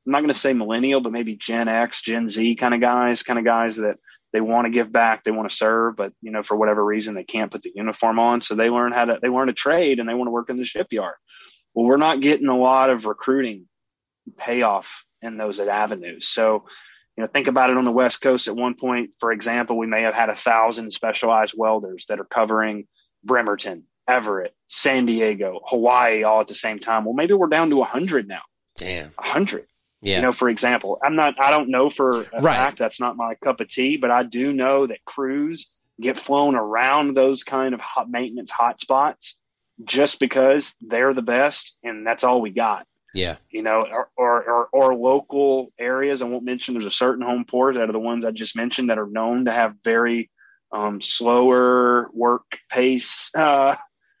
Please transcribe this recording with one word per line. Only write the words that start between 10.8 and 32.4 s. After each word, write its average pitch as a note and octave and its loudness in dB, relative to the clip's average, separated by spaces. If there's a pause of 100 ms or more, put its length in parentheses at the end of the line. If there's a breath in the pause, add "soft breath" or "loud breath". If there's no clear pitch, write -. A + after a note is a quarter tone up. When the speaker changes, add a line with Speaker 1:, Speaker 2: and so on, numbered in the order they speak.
Speaker 1:
Well, A#2 2
we're C3 6
not D3+ 2
getting D3 2
a B2+ 2
lot C3 4
of A#2 0
recruiting A2 -2 (680)
payoff G#2+ -2 (160)
in A2+ -12
those G#2 -6
avenues. G2+ -4
So, A2 0 (500 loud breath)
you A2+ -6
know, A2 -6
think C#3 -2
about B2+ 4
it B2+ 2
on B2+ 2
the B2 2
West B2 0
Coast. B2+ 2
At G#2+ -6
one B2 -2
point, B2 -4
for A2+ 0
example, A#2 -2
we A2+ -2
may A2+ 0
have A2 0
had A2+ 2
a G#2 -4
thousand A2+ 0
specialized A2 0
welders G#2+ -2
that G2+ -4
are G2 -12
covering A2 -2 (360)
Bremerton, G#2 -2 (240)
Everett, G#2 -2 (140)
San C3 0
Diego, G#2+ 0
Hawaii, A#2+ 2
all A2 4
at G#2+ -4
the A2+ -12
same G#2+ -6
time. A2+ -2
Well, A#2 -4
maybe E3+ 2
we're F#3 4
down D#3 2
to C#3 4
a A2+ 0
hundred C3+ -2
now. F#2+ -12 (340)
Speaker 2:
Damn. E2 -8
Speaker 1:
A - -12
hundred. G3 -4 (360)
Speaker 2:
Yeah. G2 0
Speaker 1:
You - 2
know, B2+ 2
for B2 0
example, A#2 -2
I'm D#3 0
not, D3 2 (100)
I C#3 4
don't D3 2
know C3 2
for B2+ 0
a - -8